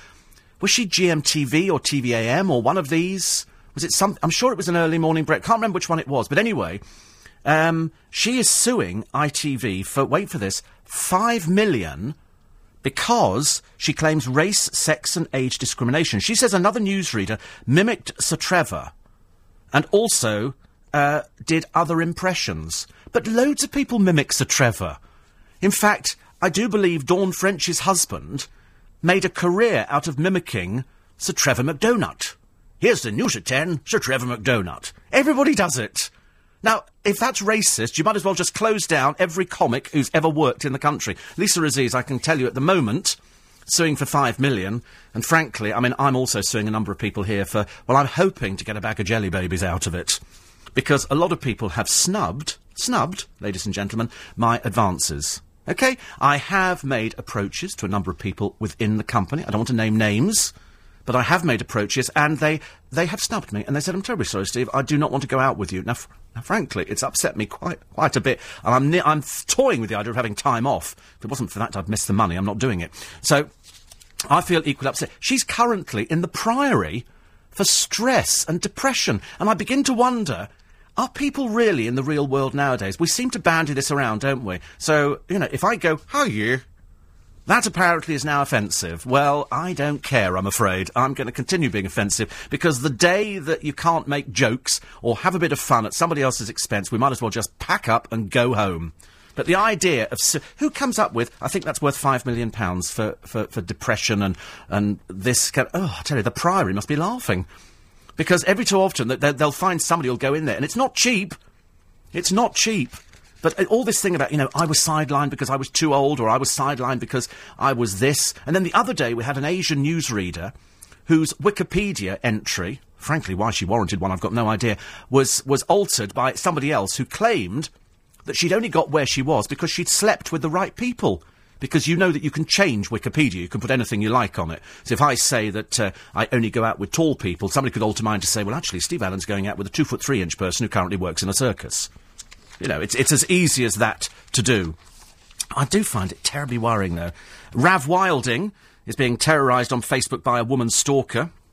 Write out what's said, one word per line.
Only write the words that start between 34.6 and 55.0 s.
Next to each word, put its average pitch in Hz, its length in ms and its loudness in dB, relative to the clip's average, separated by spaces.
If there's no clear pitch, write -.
Everybody 277 420 4
does 170 240 0
it. - 320 -4
Now, 220 220 0
if 202 160 0
that's 240 240 -2
racist, 196 560 0
you 160 40 0
might 214 120 2
as 165 100 -2
well 196 80 2
just 175 220 -2
close 214 320 0
down 147 320 2
every 180 260 0
comic 135 440 -2
who's 143 260 0
ever 160 120 2
worked 156 380 0
in 135 80 -4
the 139 60 -6
country. 147 360 -2
Lisa 180 240 2
Aziz, 139 320 0
I 127 80 0
can 131 160 -4
tell 156 220 0
you 127 80 0
at 117 80 -6
the 131 60 -2
moment, 156 560 2
suing 160 280 2
for 139 120 -2
five 131 320 2
million, 117 420 0
and 113 100 -6
frankly, 117 480 0
I 104 80 0
mean, 123 200 2
I'm 135 160 4
also 127 260 0
suing 107 260 -2
a 107 40 -2
number 107 200 -2
of 98 60 -8
people 104 240 -4
here 98 240 -2
for, 104 220 -2
well, 127 120 4
I'm 143 100 4
hoping 135 500 0
to - 80 -12
get 107 120 -6
a 104 40 -8
bag 110 180 -4
of 104 60 -2
jelly 107 240 0
babies 90 320 -2
out 90 240 -2
of 87 80 -2
it. - 260 -2
Because 139 380 2
a 139 40 2
lot 165 160 2
of 165 80 -2
people 113 300 -4
have 110 180 -4
snubbed, 151 680 0
snubbed, 185 540 -2
ladies 95 260 -6
and 101 80 -4
gentlemen, 101 360 -4
my 117 280 2
advances. 90 800 -2